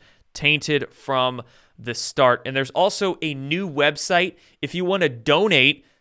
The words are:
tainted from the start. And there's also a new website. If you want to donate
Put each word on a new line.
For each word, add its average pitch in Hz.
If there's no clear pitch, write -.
tainted 147
from 127
the 117
start. 123
And 131
there's 135
also 190
a 156
new 156
website. 151
If 143
you 180
want 185
to 151
donate 147